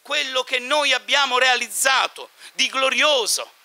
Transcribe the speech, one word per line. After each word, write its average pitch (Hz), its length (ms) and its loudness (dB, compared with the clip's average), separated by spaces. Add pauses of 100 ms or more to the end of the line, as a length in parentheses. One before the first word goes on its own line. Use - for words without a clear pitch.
quello 269 420 -4
che 262 160 -4
noi 269 340 0
abbiamo 247 460 0
realizzato 247 880 0 (240)
di 254 160 -2
glorioso 262 840 0 (140)